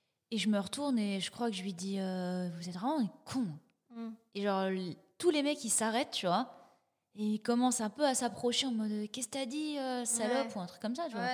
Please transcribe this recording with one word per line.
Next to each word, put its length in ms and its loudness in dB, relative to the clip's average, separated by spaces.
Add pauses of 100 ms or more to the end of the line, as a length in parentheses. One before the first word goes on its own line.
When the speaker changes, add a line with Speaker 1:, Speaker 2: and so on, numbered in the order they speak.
(320)
Speaker 1:
Et 60 -2
je 120 2
me 100 4
retourne 400 0
et 220 2
je 100 -4
crois 180 -2
que 60 -2
je 80 -6
lui 100 -4
dis, 260 -4
euh, « 580 -2
Vous 100 -8
êtes 80 -8
vraiment 240 0
des 100 2 (160)
cons. » 220 0 (480)
Speaker 2:
Mm. 140 -8 (240)
Speaker 1:
Et 80 -2
genre, 220 2
l-, 320 0 (220)
tous 120 4
les 140 4
mecs, 200 0
ils 60 -4
s'arrêtent, 420 2
tu 140 -4
vois. 260 2 (680)
Et 60 -4
ils 160 2
commencent 400 4
un 100 0
peu 160 0
à 80 6
s'approcher 540 0
en 60 0
mode, « 400 -2
Qu'est-ce 140 -6
que 100 -12
t'as 80 -2
dit, 340 -2
euh, 240 -2
salope ? » 460 0
Speaker 2:
Ouais. 80 -8
Speaker 1:
ou 20 -4
un 60 -4
truc 160 -14
comme 140 -2
ça, 100 -4
tu 80 -6
vois. 80 -4
Speaker 2:
Ouais, 120 0